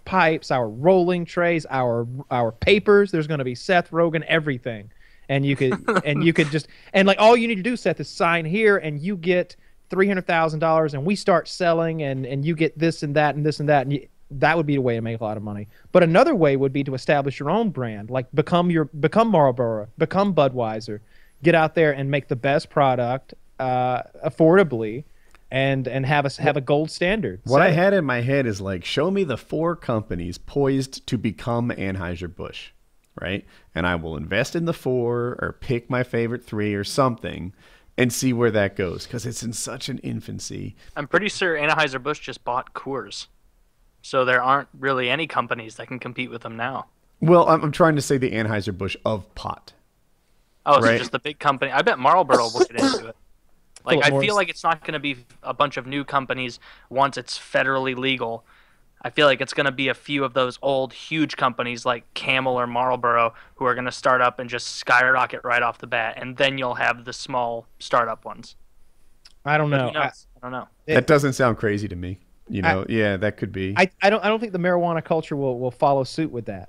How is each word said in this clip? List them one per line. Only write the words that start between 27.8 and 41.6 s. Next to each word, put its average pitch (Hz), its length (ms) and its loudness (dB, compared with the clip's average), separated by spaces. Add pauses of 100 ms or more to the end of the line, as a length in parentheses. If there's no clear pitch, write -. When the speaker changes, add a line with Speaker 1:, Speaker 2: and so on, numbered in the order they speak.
Speaker 3:
in 180 120 2
my 123 160 0
head 131 260 0
is, 101 120 -4
like, 95 240 -6
show 160 280 -2
me 196 120 0
the 135 140 -2
four 160 380 -4
companies 87 640 -6
poised 135 680 -2
to 127 120 -2
become 120 520 -2
Anheuser-Busch, 90 1000 -8 (500)
right? 95 240 -6 (300)
And 85 100 -2
I 90 80 2
will 80 240 -6
invest 92 380 -4
in 170 100 -2
the 165 80 -2
four 120 640 -2
or - 200 -6
pick - 320 -4
my 123 100 0
favorite 117 420 -4
three 104 300 -4
or 101 100 -4
something 98 680 -4 (460)
and 123 120 4
see 131 220 -2
where 117 160 2
that 101 260 0
goes, 90 300 -6
'cause 117 220 -10
it's 110 160 -10
in 110 100 -8
such 123 360 -10
an 127 100 -8
infancy. 101 760 -10 (200)
Speaker 2:
I'm 147 120 -8
pretty 190 220 0
sure 175 260 -2
Anheuser-Busch 147 640 -2